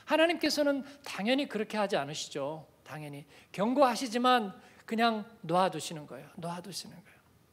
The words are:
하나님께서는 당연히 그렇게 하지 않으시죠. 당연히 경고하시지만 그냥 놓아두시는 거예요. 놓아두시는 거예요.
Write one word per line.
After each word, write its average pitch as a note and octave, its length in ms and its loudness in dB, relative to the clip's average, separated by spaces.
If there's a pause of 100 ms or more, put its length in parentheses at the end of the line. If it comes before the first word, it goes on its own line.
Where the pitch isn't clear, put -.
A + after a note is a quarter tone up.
하나님께서는 D4 760 2 (220)
당연히 B3+ 420 0
그렇게 G#3+ 300 -4
하지 G3+ 200 0
않으시죠. D3 680 -4 (180)
당연히 D3 420 -12 (260)
경고하시지만 B3 1040 2 (280)
그냥 A3 400 2 (160)
놓아두시는 E3 640 0
거예요. C3+ 200 -14 (100)
놓아두시는 F3 580 -10
거예요. - 240 -20 (340)